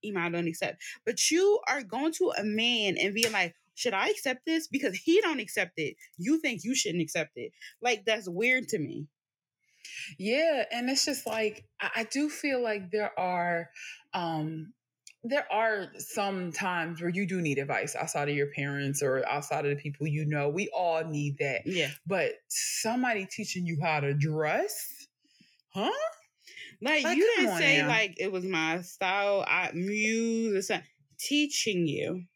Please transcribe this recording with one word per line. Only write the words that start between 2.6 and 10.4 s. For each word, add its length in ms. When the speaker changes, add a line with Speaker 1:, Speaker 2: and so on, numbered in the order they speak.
Speaker 1:
and 160
being 180
like, 240
"Should 200
I 160
accept 360
this?" 220
Because 300
he 240
don't 180
accept 400
it. 160
You 240
think 240
you 100
shouldn't 260
accept 360
it. 160
Like, 240
that's 220
weird 420
to 100
me. 280
Speaker 2:
Yeah, 520